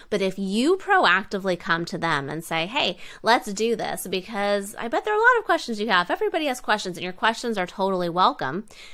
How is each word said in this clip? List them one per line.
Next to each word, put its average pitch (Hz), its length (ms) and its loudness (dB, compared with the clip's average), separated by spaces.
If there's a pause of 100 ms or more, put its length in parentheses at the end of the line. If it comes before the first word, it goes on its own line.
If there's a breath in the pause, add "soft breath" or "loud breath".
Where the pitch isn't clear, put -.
But 190 140 0
if 190 160 0
you 226 380 2
proactively 190 840 2
come 170 260 -2
to 165 140 -6
them 151 280 0
and 151 160 -8
say, 165 220 -2
"Hey, 254 320 -2 (240 loud breath)
let's 226 320 2
do 220 220 0
this, 170 340 -6
because 202 680 -2
I 233 80 -6
bet 311 180 -2
there 427 80 0
are 427 40 2
a 427 40 2
lot 480 160 6
of 440 80 -2
questions 240 340 0
you 220 100 -2
have. 185 200 4
Everybody 349 380 0
has 254 120 -2
questions, 202 380 -2
and 160 60 -8
your 180 100 -6
questions 226 420 0
are 185 120 -2
totally 185 420 -2
welcome." 175 560 2 (280 loud breath)